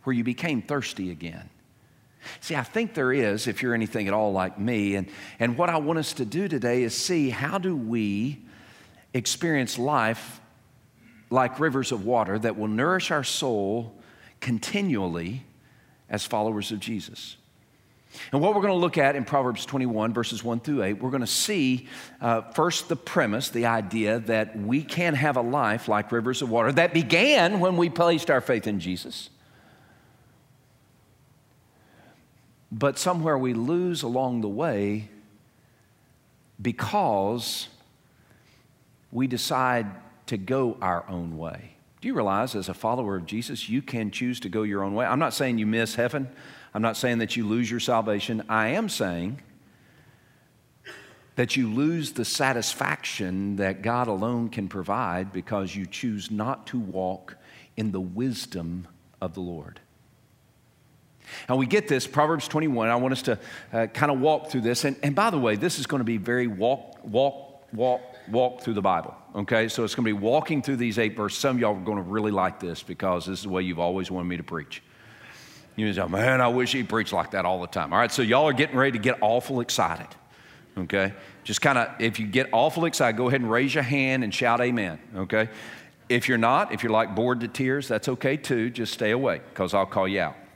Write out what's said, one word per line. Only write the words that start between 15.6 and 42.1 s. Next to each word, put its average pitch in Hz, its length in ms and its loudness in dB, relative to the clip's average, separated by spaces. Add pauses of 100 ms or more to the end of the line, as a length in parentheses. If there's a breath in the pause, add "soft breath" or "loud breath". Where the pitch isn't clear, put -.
as 104 160 -4
followers 107 460 -2
of 107 80 -6
Jesus. - 560 -10 (960 loud breath)
And 139 80 2
what 196 140 4
we're 202 80 2
gonna 196 140 2
look 175 240 2
at 143 160 6
in 127 100 -2
Proverbs 127 400 0
twenty-one, 117 480 0
verses 113 300 -2
one 117 160 -2
through 135 240 -2
eight, 101 180 -2
we're 127 80 -2
gonna 127 160 -2
see, 131 600 0 (340 loud breath)
uh, 117 200 2 (100)
first 165 360 2
the 165 80 0
premise, 127 540 0
the 117 160 0
idea 110 540 2
that 110 360 0
we 113 280 0
can 165 320 0
have 139 200 2
a 123 60 2
life 117 460 0
like 107 240 0
rivers 120 320 0
of 120 80 -2
water 113 200 4
that 165 220 4
began 180 680 4
when 180 160 2
we 175 140 4
placed 170 400 2
our 139 100 4
faith 120 280 0
in 104 120 -2
Jesus. 90 520 -8 (3500 soft breath)
But 131 280 0
somewhere 165 380 2
we 127 180 0
lose 160 480 0
along 123 380 0
the 107 60 -2
way 104 640 -2 (1500 soft breath)
because 117 1080 0 (1400 soft breath)
we 123 140 0
decide 123 640 0 (380)
to 113 120 -4
go 120 440 0
our 90 280 0
own 85 280 -6
way. 82 340 -10 (280)
Do - 80 -8
you 269 60 -4